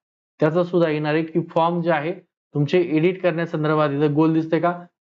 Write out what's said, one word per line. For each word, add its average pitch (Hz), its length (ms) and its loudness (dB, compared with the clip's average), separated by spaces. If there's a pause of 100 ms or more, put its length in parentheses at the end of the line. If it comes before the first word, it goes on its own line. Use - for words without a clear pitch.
(400)
त्याचा 160 240 2
सुद्धा 175 260 0
येणार 151 240 -2
आहे 160 100 2
की 165 180 -4
फॉर्म 170 400 0
जे 165 100 0
आहे 156 200 -2 (420)
तुमचे 147 260 0
एडिट 156 420 0
करण्यासंदर्भात 156 680 0
इथं 143 260 0
गोल 160 180 4
दिसते 160 260 0
का, 175 260 -2 (160)